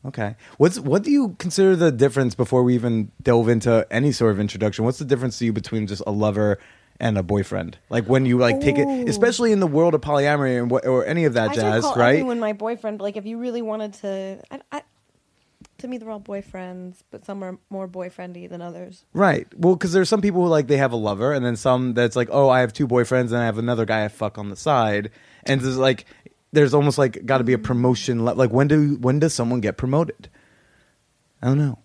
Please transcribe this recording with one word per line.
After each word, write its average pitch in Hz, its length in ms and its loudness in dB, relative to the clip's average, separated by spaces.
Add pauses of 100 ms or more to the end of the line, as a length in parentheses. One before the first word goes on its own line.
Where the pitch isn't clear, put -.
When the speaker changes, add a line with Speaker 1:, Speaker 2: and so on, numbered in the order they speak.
Speaker 1:
Okay. 110 320 -6 (220)
What's, 180 200 4
what 156 240 0
do 294 80 -4
you 262 280 0
consider 190 380 2
the 165 140 4
difference 127 440 0
before 127 280 0
we 123 120 4
even 113 360 -2 (120)
delve 117 260 4
into 113 420 2
any 127 220 0
sort 113 200 2
of 95 60 -2
introduction? 104 460 -2
What's 123 140 -2
the 151 80 -10
difference 120 320 -2
to 117 80 -2
you 113 80 0
between 107 320 -4
just 98 200 -8
a 104 60 -4
lover 104 460 0 (420)
and 110 160 0
a 95 60 -2
boyfriend? 95 560 -4 (100)
Like, 117 160 -2
when 131 220 2
you, 123 120 2
like, 123 220 2
take 285 160 2
it, 277 100 2
Speaker 2:
Ooh. 254 220 -4
Speaker 1:
especially 226 440 0
in 202 80 2
the 185 60 2
world 160 280 2
of 147 80 -2
polyamory 143 580 0
and 120 100 -2
what, 127 160 0
or 127 200 2
any 165 180 0
of 135 100 2
that 110 160 2
Speaker 2:
I 95 40 -4
should 113 80 0
Speaker 1:
jazz, 107 220 0
Speaker 2:
call - 100 0
Speaker 1:
right? 120 220 4
Speaker 2:
everyone 240 220 -2
my 214 140 -4
boyfriend, 214 460 -8
but, 196 60 -8
like, 208 120 -8
if 202 80 -10
you 226 140 -10
really 240 240 -6
wanted 214 320 -8
to, 190 440 -10 (120)
I, 269 100 -14 (100)
I, 294 120 -10 (960)
to 254 100 -14
me, 247 100 -10
they're 220 120 -14
all 208 100 -10
boyfriends, 185 800 -14 (120)
but - 140 -18
some 196 180 -12
are 185 160 -12 (120)
more 190 180 -10
boyfriendy 180 580 -14
than 175 160 -14
others. 180 500 -16
Speaker 1:
Right. 180 360 2 (100)
Well, 175 180 4
'cause 175 160 -4
there's 185 160 4
some 214 120 2
people 185 240 2
who, 175 40 2
like, 151 200 2
they 143 80 4
have 135 160 2
a 120 40 -4
lover, 107 360 -2
and 131 120 -2
then 120 120 0
some 127 380 0
that's 120 200 2
like, 123 160 0
"Oh, 139 180 4
I 127 120 6
have 113 120 0
two 143 140 -2
boyfriends, 123 460 2
and 120 60 0
I 117 80 0
have 110 120 -2
another 117 260 -2
guy 107 200 0
I 107 40 -4
fuck 107 300 -8
on 101 100 -10
the 101 60 -12
side." 107 560 0 (340)
And 135 160 0
there's, 131 180 -2
like, 131 260 2 (480)
there's 143 200 6
almost, 143 260 4
like, 127 280 0
gotta 131 160 2
be 120 100 2
a 120 60 2
promotion 120 680 0
le-, 120 100 2
like, 117 180 2
when 139 160 4
do, 147 320 2
when 127 180 0
does 156 160 0
someone 120 260 -2
get 104 160 -4
promoted? 143 520 -4 (1120)
I 120 60 -2
don't 135 100 2
know. 139 260 -2